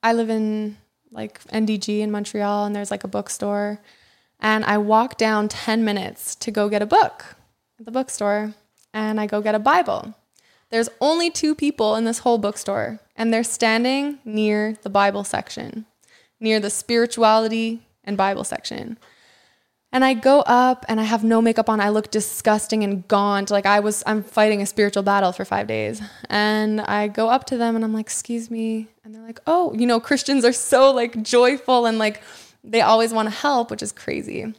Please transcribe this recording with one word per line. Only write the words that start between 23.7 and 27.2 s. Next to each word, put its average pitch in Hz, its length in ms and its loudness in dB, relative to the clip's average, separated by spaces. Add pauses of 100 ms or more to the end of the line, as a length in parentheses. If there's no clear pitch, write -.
was, 208 240 -2
I'm 214 180 -2
fighting 214 380 2
a 202 40 -4
spiritual 202 380 0
battle 196 300 2
for 196 100 -8
five 196 240 -4
days. 220 340 -4 (280)
And 214 500 0
I 208 300 -2
go 220 200 0